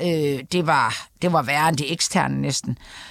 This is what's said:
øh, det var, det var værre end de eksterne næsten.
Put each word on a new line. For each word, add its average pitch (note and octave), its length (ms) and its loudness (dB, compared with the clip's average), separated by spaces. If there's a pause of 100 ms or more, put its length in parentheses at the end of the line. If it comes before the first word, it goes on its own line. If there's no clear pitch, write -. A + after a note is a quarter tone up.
øh, D3+ 380 0 (120)
det F3 140 2
var, C3+ 400 2 (160)
det F3 100 2
var D#3+ 100 4
værre C#3+ 260 2
end E3 80 2
de C#3+ 100 -2
eksterne C#3 540 -2
næsten. C3+ 380 -4 (320)